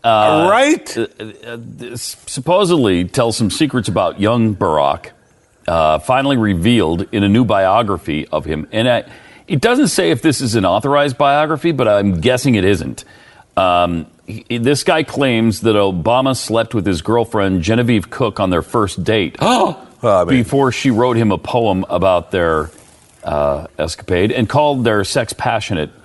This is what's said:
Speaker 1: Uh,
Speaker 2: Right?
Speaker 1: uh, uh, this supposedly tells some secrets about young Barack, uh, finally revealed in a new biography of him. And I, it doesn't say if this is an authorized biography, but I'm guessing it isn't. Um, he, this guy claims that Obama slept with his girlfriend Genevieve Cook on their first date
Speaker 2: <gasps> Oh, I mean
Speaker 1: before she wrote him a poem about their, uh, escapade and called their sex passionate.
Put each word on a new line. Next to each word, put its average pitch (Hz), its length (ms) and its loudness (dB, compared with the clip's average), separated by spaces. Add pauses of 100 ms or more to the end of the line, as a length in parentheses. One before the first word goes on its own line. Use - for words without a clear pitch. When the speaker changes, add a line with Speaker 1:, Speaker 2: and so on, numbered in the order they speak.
Speaker 1:
Uh, 110 460 4
Speaker 2:
Right? 262 480 2
Speaker 1:
uh, 113 60 -2 (420)
uh, 117 140 -14
this 113 560 -14 (100)
supposedly 147 800 2
tells 117 320 -2
some 107 120 0
secrets 131 400 -2
about 92 300 -2
young 110 360 2
Barack, 76 520 0 (600)
uh, 78 320 2
finally 135 380 0
revealed 98 760 2
in 101 100 2
a 101 60 2
new 113 160 4
biography 95 840 0
of 78 160 -4
him. 76 280 -6
And 113 160 0
I, 117 140 0 (440)
it 196 140 -2
doesn't 240 280 2
say 170 220 0
if 127 100 -2
this 151 200 0
is 117 140 -2
an 101 100 2
authorized 135 520 2
biography, 151 560 0
but 131 140 0
I'm 101 340 2
guessing 123 340 2
it 98 100 2
isn't. 90 380 -2 (540)
Um, 87 500 0 (180)
he, 113 320 -10
this 127 260 0
guy 160 200 0
claims 123 580 0
that 110 140 2
Obama 107 600 0
slept 113 380 -4
with 104 120 -2
his 90 160 0
girlfriend 107 640 0
Genevieve 113 460 0
Cook 110 320 -4
on 95 100 0
their 85 100 0
first 98 420 -4
date 101 340 -2
Speaker 2:
<gasps> - 40 -6
Oh, 202 440 0 (160)
I 98 220 2
mean 85 40 -2 (160)
Speaker 1:
before 139 280 0
she 135 200 -2
wrote 120 260 2
him 110 160 2
a 90 40 -2
poem 101 520 -2
about 90 420 0
their, 82 400 0 (540)
uh, 73 420 -2 (100)
escapade 90 540 -2
and - 160 -2
called 143 380 0
their 107 180 2
sex 120 300 -4
passionate. 101 560 -4 (160)